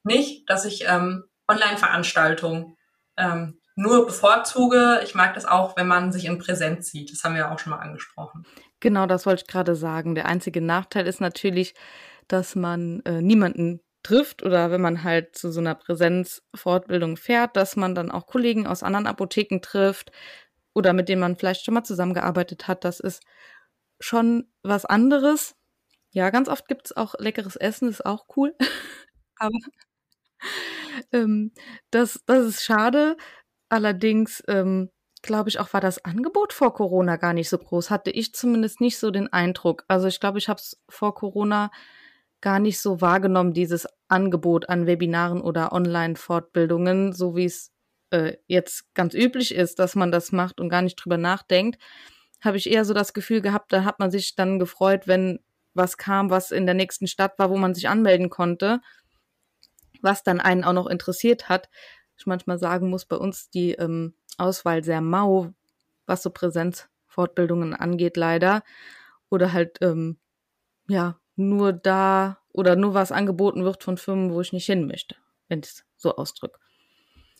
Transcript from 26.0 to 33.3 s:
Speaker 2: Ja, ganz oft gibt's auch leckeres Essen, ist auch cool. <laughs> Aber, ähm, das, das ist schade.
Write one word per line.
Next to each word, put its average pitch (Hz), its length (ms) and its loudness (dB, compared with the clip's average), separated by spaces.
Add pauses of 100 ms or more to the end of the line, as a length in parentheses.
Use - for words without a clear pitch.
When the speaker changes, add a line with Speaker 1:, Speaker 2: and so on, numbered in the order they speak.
Speaker 2:
Ja, 185 180 0
ganz 254 180 2
oft - 200 -6
gibt's - 240 -8
auch - 260 -6
leckeres 208 380 -6
Essen, 220 320 -2
ist 208 160 -6
auch 208 220 -6 (100)
cool. 285 240 0
<laughs> - 800 -8
Aber, 220 200 -4 (1500)
ähm, 214 400 0 (380)
das, 233 360 0
das 254 200 4
ist 214 160 -6
schade. 247 540 2 (540)